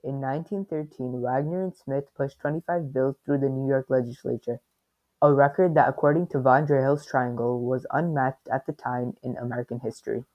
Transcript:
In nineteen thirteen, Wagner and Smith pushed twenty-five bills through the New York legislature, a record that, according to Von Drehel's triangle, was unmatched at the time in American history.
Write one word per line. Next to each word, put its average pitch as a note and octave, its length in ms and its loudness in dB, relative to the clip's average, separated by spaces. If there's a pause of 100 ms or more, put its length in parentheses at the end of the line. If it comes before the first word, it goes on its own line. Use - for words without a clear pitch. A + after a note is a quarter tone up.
In C3+ 180 -6
nineteen D#3+ 440 -6
thirteen, C3 580 -8
Wagner D3 420 -2
and F#3 100 -6
Smith C#3 300 -6 (120)
pushed C#3 240 -4
twenty-five D#3+ 520 -4
bills C3 320 0
through C#3+ 140 0
the C#3 100 0
New C3+ 180 -2
York C3+ 220 0
legislature, A#2+ 720 -4 (640)
a D3 100 8
record D3 440 4
that, D3 120 6
according D3+ 400 2
to C#3+ 120 -2
Von C3 260 6
Drehel's C#3+ 400 2
triangle, A#2+ 560 -2
was B2 280 -2
unmatched C#3+ 600 -2
at C3+ 140 -2
the D#3 60 -6
time B2 500 -6
in B2 140 -6
American A#2+ 440 -6
history. A#2 440 -8 (100)